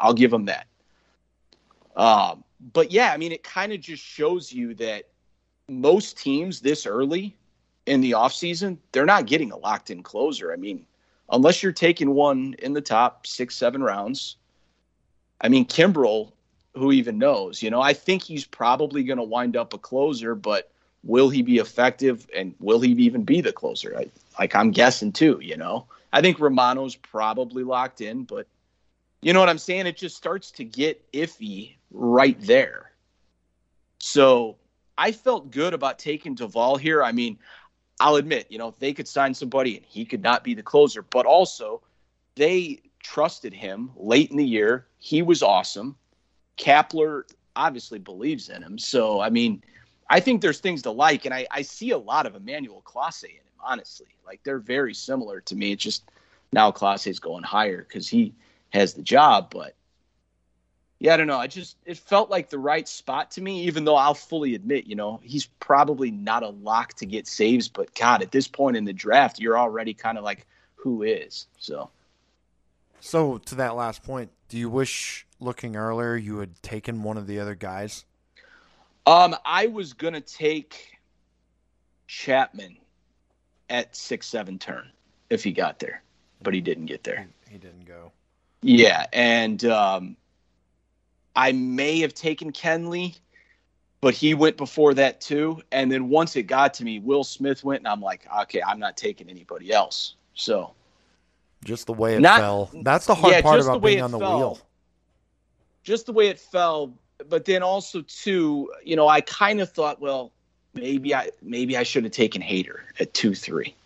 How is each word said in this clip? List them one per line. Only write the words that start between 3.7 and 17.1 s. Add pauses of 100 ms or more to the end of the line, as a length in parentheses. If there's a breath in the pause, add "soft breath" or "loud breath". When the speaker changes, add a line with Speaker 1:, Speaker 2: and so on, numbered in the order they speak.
Speaker 1:
just
shows
you
that (600)
most
teams
this
early (500)
in
the
offseason, (140)
they're
not
getting
a
locked-in
closer.
I
mean, (440)
unless
you're
taking
one
in
the
top
six,
seven
rounds, (1040)
I
mean,
Kimbrel, (420)
who
even